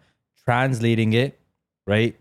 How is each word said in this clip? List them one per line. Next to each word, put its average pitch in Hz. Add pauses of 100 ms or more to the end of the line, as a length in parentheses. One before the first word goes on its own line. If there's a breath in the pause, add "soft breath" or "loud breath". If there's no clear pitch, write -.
(440)
translating 117
it, 127 (480)
right, 110